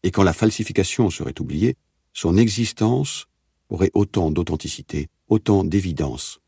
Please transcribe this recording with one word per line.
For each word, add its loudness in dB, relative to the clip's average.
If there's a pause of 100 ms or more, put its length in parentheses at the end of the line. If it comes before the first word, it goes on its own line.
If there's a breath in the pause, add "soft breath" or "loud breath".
Et 0
quand 4
la 4
falsification 0
serait -8
oubliée, -2 (340)
son 0
existence 0 (420)
aurait 0
autant 0
d'authenticité, -4 (220)
autant 4
d'évidence -4